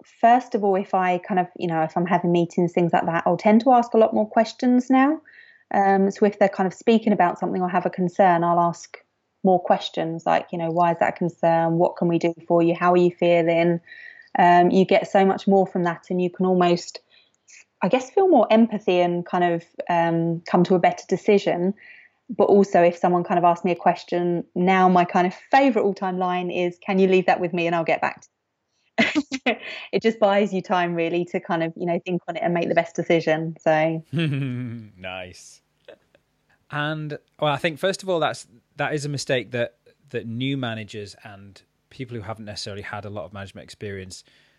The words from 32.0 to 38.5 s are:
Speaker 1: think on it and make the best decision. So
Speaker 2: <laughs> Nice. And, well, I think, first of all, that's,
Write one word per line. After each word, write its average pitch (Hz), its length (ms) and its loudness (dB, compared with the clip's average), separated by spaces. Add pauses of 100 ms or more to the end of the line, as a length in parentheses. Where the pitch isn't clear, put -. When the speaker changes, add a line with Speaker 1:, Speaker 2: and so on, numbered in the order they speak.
Speaker 1:
think 180 220 -4
on 170 100 -8
it - 60 -8
and 175 100 -2
make 170 160 -2
the 170 60 0
best 165 200 -2
decision. 165 640 -2
So 160 480 0
Speaker 2:
<laughs> - 60 -18
Nice. 117 1500 -8 (1080)
And, 151 480 -8 (220)
well, 151 120 0
I 139 60 -2
think, 160 220 -4
first 185 240 -4
of 190 60 -10
all, 170 100 0
that's, 120 280 -4 (300)